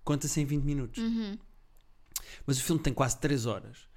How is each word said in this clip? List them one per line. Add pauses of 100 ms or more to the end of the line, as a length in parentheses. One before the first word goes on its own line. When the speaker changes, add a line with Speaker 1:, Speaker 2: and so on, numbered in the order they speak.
Speaker 1:
conta-se
em
vinte
minutos.
Speaker 2:
Uhum. (1080)
Speaker 1:
Mas
o
filme
tem
quase
três
horas,